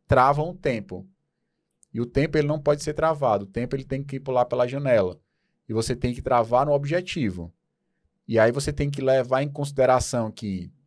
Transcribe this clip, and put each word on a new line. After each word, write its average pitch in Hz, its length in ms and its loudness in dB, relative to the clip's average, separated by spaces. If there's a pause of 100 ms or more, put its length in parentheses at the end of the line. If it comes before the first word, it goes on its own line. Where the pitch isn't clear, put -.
travam 143 420 4
o 180 60 -12
tempo. 104 520 -6 (840)
E 113 80 -4
o 120 40 -4
tempo, 143 320 -2
ele 147 100 2
não 151 120 -2
pode 147 240 0
ser 151 100 -4
travado. 147 520 0
O - 20 -14
tempo, 123 280 -6
ele 135 80 -6
tem 135 200 -6
que 135 160 -10
pular 127 260 0
pela 123 220 0
janela. 123 520 2 (480)
E 107 60 -6
você 113 220 -2
tem 123 180 -2
que - 80 -12
travar 120 440 2
no 147 80 2
objetivo. 143 800 -2 (720)
E 110 120 2
aí 110 120 6
você 139 220 -4
tem 143 160 -2
que 139 120 -8
levar 131 400 2
em 147 80 -4
consideração 127 800 0
que 95 400 -8 (160)